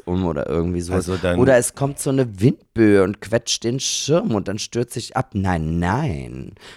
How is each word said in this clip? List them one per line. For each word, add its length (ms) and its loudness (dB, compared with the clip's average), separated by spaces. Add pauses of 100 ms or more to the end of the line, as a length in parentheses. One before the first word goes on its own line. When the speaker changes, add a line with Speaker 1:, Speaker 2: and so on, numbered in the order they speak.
Speaker 1:
um 200 0
oder 240 -2
irgendwie 320 -2
so. 120 -6
Speaker 2:
Also 240 -2
dann 200 0
Speaker 1:
Oder 200 6
es 180 0
kommt 240 -4
so 100 -4
eine 320 0
Windböe 600 4
und 180 -2
quetscht 420 -2
den 160 -2
Schirm 540 0
und 140 -2
dann 100 -6
stürze 400 -6
ich 180 -10
ab. 180 -2
Nein, 440 0
nein. 760 -4 (240)